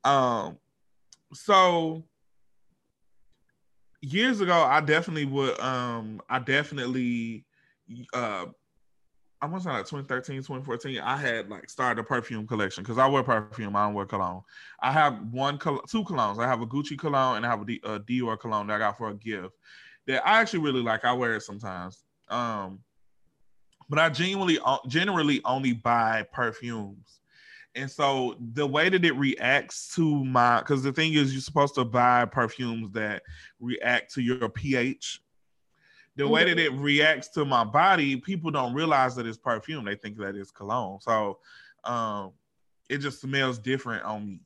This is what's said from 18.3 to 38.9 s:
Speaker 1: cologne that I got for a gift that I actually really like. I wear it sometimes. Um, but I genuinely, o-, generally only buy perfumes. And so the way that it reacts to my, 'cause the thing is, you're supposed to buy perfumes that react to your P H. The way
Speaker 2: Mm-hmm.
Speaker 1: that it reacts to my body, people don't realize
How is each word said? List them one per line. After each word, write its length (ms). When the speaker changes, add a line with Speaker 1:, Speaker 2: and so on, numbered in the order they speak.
Speaker 1:
cologne 280
that 80
I 40
got 180
for 120
a 60
gift 380
that 200
I 140
actually 200
really 220
like. 220
I 100
wear 220
it 60
sometimes. 640
Um, 560
but 120
I 100
genuinely, 540
o-, 240
generally 560
only 300
buy 580
perfumes. 880
And 140
so 500
the 260
way 240
that 140
it 120
reacts 800
to 280
my, 380
'cause 200
the 100
thing 220
is, 200
you're 80
supposed 340
to 80
buy 420
perfumes 640
that 300
react 540
to 80
your 280
P 260
H. 440
The 120
way 160
Speaker 2:
Mm-hmm. 20
Speaker 1:
that 120
it 160
reacts 560
to 160
my 180
body, 520
people 340
don't 240
realize 420